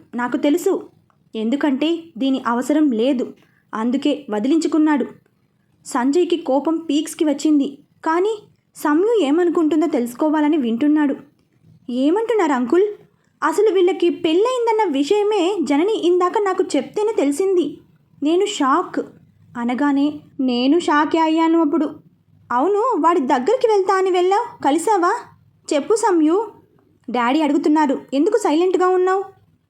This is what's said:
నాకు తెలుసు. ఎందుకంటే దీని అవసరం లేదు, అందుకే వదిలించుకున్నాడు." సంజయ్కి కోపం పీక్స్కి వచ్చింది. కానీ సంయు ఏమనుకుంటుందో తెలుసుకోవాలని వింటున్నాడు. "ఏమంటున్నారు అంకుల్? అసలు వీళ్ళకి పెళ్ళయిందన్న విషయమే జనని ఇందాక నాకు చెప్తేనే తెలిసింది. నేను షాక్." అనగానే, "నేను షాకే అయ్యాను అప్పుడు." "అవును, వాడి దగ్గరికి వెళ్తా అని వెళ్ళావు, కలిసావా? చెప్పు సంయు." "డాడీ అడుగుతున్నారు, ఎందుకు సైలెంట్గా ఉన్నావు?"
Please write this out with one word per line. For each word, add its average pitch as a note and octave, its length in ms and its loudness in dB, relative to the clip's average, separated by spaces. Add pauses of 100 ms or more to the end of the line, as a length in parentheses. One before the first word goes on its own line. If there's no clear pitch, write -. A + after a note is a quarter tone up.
(140)
నాకు B3 220 -4
తెలుసు. F4 520 0 (460)
ఎందుకంటే C#4+ 680 -2 (160)
దీని C4+ 280 -2
అవసరం C4+ 440 0
లేదు, A#3+ 440 -2 (400)
అందుకే B3+ 560 -2
వదిలించుకున్నాడు." D4+ 760 0 (800)
సంజయ్కి D4 500 0
కోపం C#4+ 400 0
పీక్స్కి D#4+ 480 -4
వచ్చింది. D4 540 0 (260)
కానీ F#4+ 340 0 (360)
సంయు F#4 480 2
ఏమనుకుంటుందో D#4+ 640 2
తెలుసుకోవాలని D4+ 680 0
వింటున్నాడు. C#4 600 0 (760)
"ఏమంటున్నారు E4+ 600 0
అంకుల్? C4+ 340 2 (560)
అసలు E4+ 320 2
వీళ్ళకి F4+ 340 2
పెళ్ళయిందన్న A4 840 0
విషయమే G4+ 680 0
జనని D#4 340 0
ఇందాక F4 360 0 (100)
నాకు F#4 220 -2 (120)
చెప్తేనే G#4 360 -2
తెలిసింది. F4+ 680 -2 (440)
నేను F4 240 0
షాక్." D4+ 540 -2 (580)
అనగానే, C#4 640 -2 (200)
"నేను B3+ 380 2
షాకే D#4 400 0
అయ్యాను E4 420 2
అప్పుడు." D#4+ 300 0 (600)
"అవును, F4 260 0 (180)
వాడి E4 240 2
దగ్గరికి C4+ 460 0
వెళ్తా G4+ 280 2
అని F#4+ 160 2
వెళ్ళావు, F#4 540 0
కలిసావా? E4+ 500 2 (600)
చెప్పు D4 200 0
సంయు." G4 520 2 (640)
"డాడీ B3 300 0
అడుగుతున్నారు, D4+ 580 2 (160)
ఎందుకు G4+ 240 2
సైలెంట్గా F4+ 500 2
ఉన్నావు?" F#4 360 0 (460)